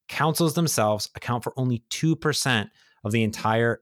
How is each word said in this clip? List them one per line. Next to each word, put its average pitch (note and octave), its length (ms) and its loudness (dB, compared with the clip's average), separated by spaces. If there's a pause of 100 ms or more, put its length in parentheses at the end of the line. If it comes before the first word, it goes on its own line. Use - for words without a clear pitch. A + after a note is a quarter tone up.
consoles D#3+ 460 0
themselves G#2+ 640 0
account A#2+ 280 -4
for - 120 -6
only B2+ 320 -2
two D#3+ 260 0
percent C3 560 0 (340)
of G#2 80 -2
the A2+ 100 2
entire A2 600 0